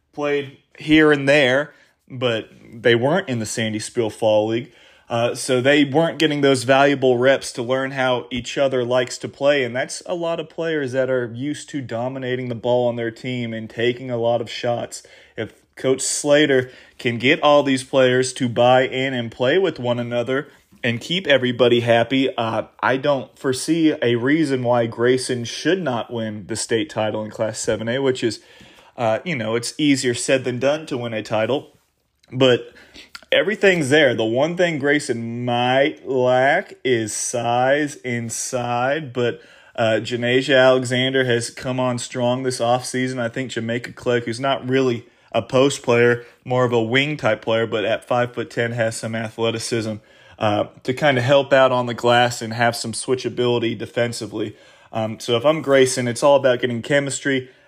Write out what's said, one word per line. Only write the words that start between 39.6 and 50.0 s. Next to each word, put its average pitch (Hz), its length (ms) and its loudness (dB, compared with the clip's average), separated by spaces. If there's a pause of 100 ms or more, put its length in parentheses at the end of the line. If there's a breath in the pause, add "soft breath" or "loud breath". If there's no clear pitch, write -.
uh, 110 280 2
Janasia 123 580 2
Alexander 131 640 2
has 117 240 0
come 127 320 -6
on 127 160 -2
strong 123 460 -2
this 127 180 -4
offseason. 127 580 -2
I 117 120 -4
think 131 220 -8
Jamaica 117 420 -6
Clegg, 120 300 0
who's 113 140 -6
not 131 300 -2
really 127 380 0 (240 soft breath)
a 113 100 0
post 131 420 2
player, 120 440 4 (180 loud breath)
more 127 220 2
of 120 80 0
a 117 80 4
wing 135 340 0
type 113 240 0
player, 113 260 0
but 107 200 -2
at 107 180 -2
five-foot-ten 120 680 -2
has 113 260 -4
some 113 160 -8
athleticism, 113 800 -4 (440 soft breath)